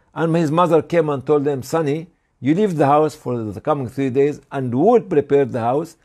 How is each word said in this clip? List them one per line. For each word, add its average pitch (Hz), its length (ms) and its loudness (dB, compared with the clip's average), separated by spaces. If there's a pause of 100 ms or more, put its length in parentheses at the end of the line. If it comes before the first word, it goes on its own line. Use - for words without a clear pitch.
(140)
And 160 220 -2
his 165 160 0
mother 165 320 2
came 160 260 0
and 135 160 -4
told 147 220 2
him, 139 160 -2
"Sonny, 160 480 -4 (280)
you 131 140 0
leave 190 220 0
the 147 100 2
house 147 300 2
for 123 220 -6
the 104 240 -8
coming 147 260 -4
three 135 240 -4
days, 139 280 0 (120)
and 131 220 -6
we'll 208 280 4
prepare 143 440 0
the 113 160 -6
house, 143 440 -4